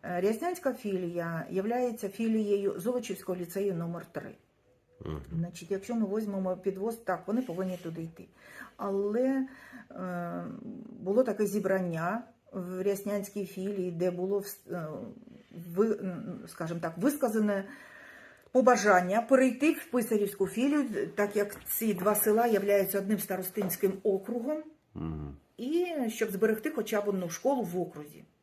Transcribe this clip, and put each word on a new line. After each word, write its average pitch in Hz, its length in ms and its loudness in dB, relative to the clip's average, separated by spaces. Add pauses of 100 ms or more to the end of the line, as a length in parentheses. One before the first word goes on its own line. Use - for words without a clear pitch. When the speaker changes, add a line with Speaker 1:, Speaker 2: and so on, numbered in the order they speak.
Speaker 1:
Е, 175 160 -2
Ряснянська 254 540 0
філія 170 760 -4
являється 220 580 0
філією 208 720 2
Золочівського 196 580 -4
ліцею 185 360 -2
номер 170 380 -6
три. - 180 -8 (760)
Speaker 2:
Мгм. 78 160 -4 (180)
Speaker 1:
Значить, 175 320 -6
якщо 202 240 -4
ми 208 240 0
візьмемо 190 380 -2
підвоз, 196 400 -4
так, 170 300 -4
вони 226 160 0
повинні 185 340 -4
туди 165 260 -8
йти. 165 220 -12 (520)
Але, 220 680 0 (440)
е, 175 540 -6 (560)
було 202 240 4
таке 214 220 2
зібрання 185 760 0 (300)
в 185 300 -6
Ряснянській 202 640 -2
філії, 190 440 -4
де 175 200 0
було 185 280 0
вс-, - 360 -8
е, 165 120 -6 (880)
ви-, 214 180 4 (100)
м, 180 460 -6
скажімо 170 320 -6
так, 165 180 -4
висказане 214 680 2 (880)
побажання 208 720 6
перейти 262 500 6
в - 180 -4
Писарівську 208 560 2
філію, 277 380 2 (300)
так 208 220 0
як 202 200 0 (120)
ці 220 260 0
два 190 200 4
села 220 320 4
являються 202 520 4
одним 196 200 2
старостинським 190 760 -2 (100)
округом, 226 600 0 (320)
Speaker 2:
Мгм. 80 420 -6 (200)
Speaker 1:
і 320 300 0 (220)
щоб 214 220 -2
зберегти 220 400 2
хоча 214 300 -2
б 202 80 -2
одну 185 220 -2
школу 254 320 0
в 175 180 -2
окрузі. 151 440 -8 (180)